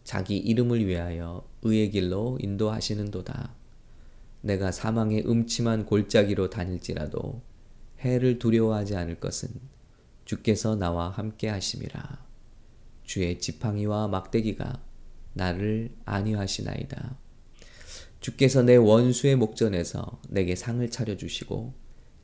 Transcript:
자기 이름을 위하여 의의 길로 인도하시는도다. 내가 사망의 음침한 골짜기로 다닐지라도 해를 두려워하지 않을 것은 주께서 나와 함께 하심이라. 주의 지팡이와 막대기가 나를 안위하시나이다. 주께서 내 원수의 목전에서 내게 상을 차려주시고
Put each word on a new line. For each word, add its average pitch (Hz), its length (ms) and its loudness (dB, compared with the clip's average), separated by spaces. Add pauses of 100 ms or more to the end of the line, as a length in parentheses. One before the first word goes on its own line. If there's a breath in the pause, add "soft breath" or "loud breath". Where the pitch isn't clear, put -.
자기 98 320 -2
이름을 113 500 2
위하여 85 600 -4 (140)
의의 110 280 2
길로 101 500 0
인도하시는도다. 104 1160 -4 (840 soft breath)
내가 98 280 0
사망의 107 560 0
음침한 117 600 2
골짜기로 101 640 2
다닐지라도 87 920 -6 (560)
해를 127 400 2
두려워하지 110 560 2
않을 85 240 -4
것은 - 300 -6 (760 soft breath)
주께서 110 520 0
나와 87 320 -2
함께 107 400 -6
하심이라. - 760 -8 (800)
주의 87 380 -2
지팡이와 104 640 -2
막대기가 101 760 -2 (520)
나를 104 580 -2 (140)
안위하시나이다. 101 1120 -4 (1000 loud breath)
주께서 131 420 4
내 123 140 10
원수의 120 580 8
목전에서 107 920 0
내게 90 260 0
상을 117 340 -4
차려주시고 107 920 -6 (420 soft breath)